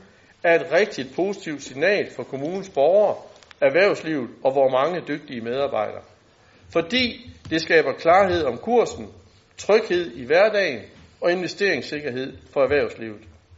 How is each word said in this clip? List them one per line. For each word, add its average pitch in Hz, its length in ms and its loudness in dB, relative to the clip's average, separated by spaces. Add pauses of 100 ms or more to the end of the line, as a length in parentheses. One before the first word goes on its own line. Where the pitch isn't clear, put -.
(420)
er 170 120 6
et 143 180 0
rigtigt 180 440 0
positivt 165 460 -4
signal 156 540 0
for 127 60 -8
kommunens 147 460 -8
borgere, 165 480 2 (440)
erhvervslivet 151 680 2 (160)
og 135 100 2
vores 135 180 4
mange 151 360 0
dygtige 143 320 -8
medarbejdere. 113 600 -4 (720)
Fordi 226 580 -2 (200)
det 160 120 -2
skaber 147 300 4
klarhed 175 520 2
om 120 140 -2
kursen, 180 500 0 (500)
tryghed 190 560 0
i 127 100 -12
hverdagen 180 560 2 (400)
og 175 120 2
investeringssikkerhed 151 1000 -4 (200)
for 143 80 0
erhvervslivet. 113 600 -2 (380)